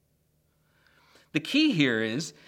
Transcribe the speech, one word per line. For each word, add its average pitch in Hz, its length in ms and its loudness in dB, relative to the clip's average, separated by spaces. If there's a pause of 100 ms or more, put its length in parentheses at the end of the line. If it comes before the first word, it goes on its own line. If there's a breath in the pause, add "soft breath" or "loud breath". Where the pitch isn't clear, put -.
(1300 soft breath)
The 156 80 -2
key 294 320 2
here 131 280 2
is, 113 320 -4 (160 loud breath)